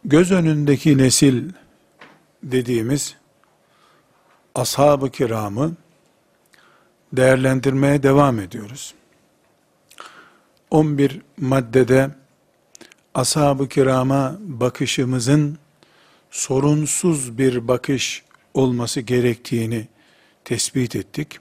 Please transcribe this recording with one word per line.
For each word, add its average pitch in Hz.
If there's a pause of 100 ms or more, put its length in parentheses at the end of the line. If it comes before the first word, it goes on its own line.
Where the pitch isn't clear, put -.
Göz 175
önündeki 151
nesil 131 (880)
dediğimiz 127 (1400)
ashab-ı 139
kiramı 113 (1400)
değerlendirmeye 131
devam 135
ediyoruz. 107 (1800)
On 151
bir 139 (160)
maddede 131 (1040)
ashab-ı 139
kirama 135
bakışımızın 131 (720)
sorunsuz 139
bir 123
bakış 123 (320)
olması 123
gerektiğini 117 (560)
tespit 123
ettik. -